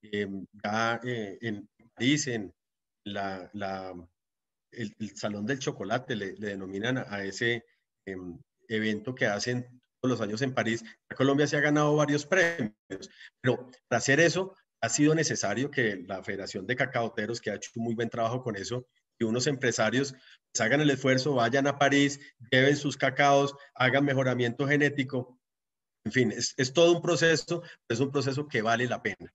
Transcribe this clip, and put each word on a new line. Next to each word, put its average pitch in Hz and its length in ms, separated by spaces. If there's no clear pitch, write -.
Eh, 104 260
ya, 113 400
eh, 113 380
en 104 280
París, 143 320
en 107 280
la, 98 500
la, 95 400
el, 110 280
el 104 180
Salón 104 300
del 135 120
Chocolate, 123 560
le, 98 200
le 104 140
denominan 98 500
a, 104 100
a 101 160
ese, 117 400
em, 92 340
evento 107 460
que 131 120
hacen 123 400
todos 127 200
los - 20
años 107 220
en 131 100
París. 113 320
Colombia 139 300
se 151 100
ha 147 40
ganado 147 360
varios 147 300
premios, 170 480
pero 123 300
para 120 100
hacer 139 220
eso 175 340
ha 113 80
sido 147 240
necesario 120 560
que 101 360
la 95 160
Federación 98 440
de 123 100
Cacaoteros, 117 640
que 110 100
ha 101 40
hecho - 220
un 113 80
muy 117 100
buen 113 160
trabajo 117 320
con 110 120
eso, 104 320
y 113 60
unos 117 220
empresarios, 127 680
pues, - 480
hagan 127 220
el 147 80
esfuerzo, 131 460
vayan 123 300
a 139 120
París, 139 420
lleven 135 260
sus 143 220
cacaos, 139 560
hagan 127 300
mejoramiento 127 640
genético. 139 720
En 107 80
fin, 117 200
es, 117 260
es 131 160
todo 170 180
un 170 80
proceso, 165 600
es 117 120
un 139 120
proceso 139 340
que 117 140
vale 117 260
la 110 140
pena. 92 340